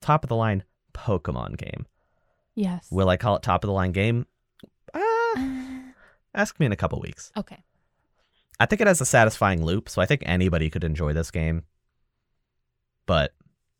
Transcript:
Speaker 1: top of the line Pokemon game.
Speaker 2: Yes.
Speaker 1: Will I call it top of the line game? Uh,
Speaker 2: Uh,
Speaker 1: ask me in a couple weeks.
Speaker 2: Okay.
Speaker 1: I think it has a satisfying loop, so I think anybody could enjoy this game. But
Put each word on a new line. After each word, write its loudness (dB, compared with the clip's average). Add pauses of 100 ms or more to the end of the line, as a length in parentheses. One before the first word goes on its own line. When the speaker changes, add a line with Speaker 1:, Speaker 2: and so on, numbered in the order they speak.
Speaker 1:
top 2
of -10
the 0
line 0 (280)
Pokemon -4
game. -12 (720)
Speaker 2:
Yes. -4
Speaker 1:
Will 2
I 4
call 0
it -6
top 0
of -4
the 0
line 2
game? 0 (680)
Uh, -8 (380)
Speaker 2:
Uh, -2 (960)
Speaker 1:
ask -2
me 4
in 0
a 0
couple -2
weeks. -14
Speaker 2:
Okay. -10 (960)
Speaker 1:
I 6
think 0
it 4
has 4
a -2
satisfying 4
loop, -2
so -2
I 4
think 0
anybody 2
could -4
enjoy -2
this -2
game. -2 (1400)
But 0 (440)